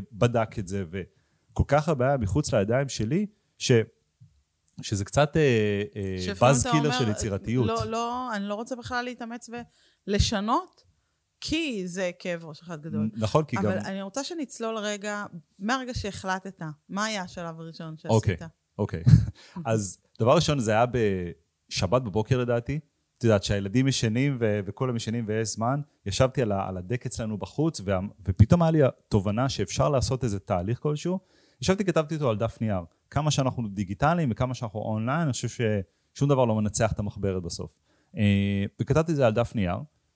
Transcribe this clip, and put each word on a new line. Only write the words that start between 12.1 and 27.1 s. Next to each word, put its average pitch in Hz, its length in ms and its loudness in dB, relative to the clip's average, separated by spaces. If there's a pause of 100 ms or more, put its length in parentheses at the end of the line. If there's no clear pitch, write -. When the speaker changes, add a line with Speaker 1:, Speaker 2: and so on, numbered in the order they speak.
Speaker 2:
כאב 170 260 -6
ראש 156 160 -16
אחד 160 200 -12
גדול. 151 200 -4
Speaker 1:
נ-, 107 80 0 (140)
נכון, 151 220 4
כי - 120 -4
Speaker 2:
אבל 190 80 0
Speaker 1:
גם 101 200 0
Speaker 2:
אני 196 160 -6
רוצה 196 220 -6
שנצלול 226 540 -6
רגע, 208 480 -6 (340)
מהרגע 247 340 -2
שהחלטת, 190 680 -6 (280)
מה 202 160 -4
היה 214 160 -4
השלב 170 380 -10
הראשון 165 380 -12
שעשית? - 140 -4
Speaker 1:
אוקיי, 104 260 2 (400)
אוקיי. 90 260 -4 (320)
<laughs> - 300 -12
אז 107 320 0 (220)
דבר 120 160 6
ראשון, 156 240 2
זה 110 120 2
היה 113 140 4
בשבת 101 1160 -2
בבוקר 110 360 0
לדעתי, 123 420 -2 (380)
את - 60 -14
יודעת, 110 200 6
שהילדים 101 440 2
ישנים 127 520 0
ו-, 104 260 2
וכולם 123 300 -4
ישנים 113 320 -4
ויש 107 220 -2
זמן, 123 320 -2 (240)
ישבתי 127 360 0
על 107 100 0
ה-, 98 160 -2
על 92 100 -6
הדק 95 280 -6
אצלנו 110 320 -6